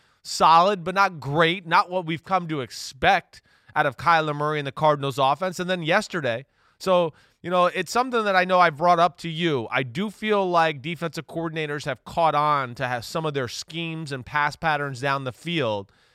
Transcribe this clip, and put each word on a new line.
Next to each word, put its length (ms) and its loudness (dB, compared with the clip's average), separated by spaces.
solid, 600 4
but 120 -6
not 260 0
great, 460 0
not 240 2
what 160 -4
we've 180 -6
come 240 -2
to 140 -4
expect 800 -2
out 100 2
of 140 -2
Kyler 360 2
Murray 240 -2
and 80 -4
the 60 -8
Cardinals 460 0
offense. 420 0
And 80 -4
then 140 -2
yesterday, 640 -2
so, 340 0
you 80 -8
know, 160 4
it's 260 -4
something 320 0
that 120 2
I 100 4
know 120 4
I've 200 4
brought 200 4
up 200 2
to 100 -10
you. 420 -2
I 120 0
do 260 -6
feel 400 0
like 320 2
defensive 460 -8
coordinators 580 -6
have 200 -8
caught 300 0
on 420 2
to 120 -4
have 160 -4
some 220 -6
of 80 -4
their 140 -2
schemes 640 -8
and 120 -10
pass 320 -2
patterns 440 -2
down 240 -2
the 80 -8
field. 600 -4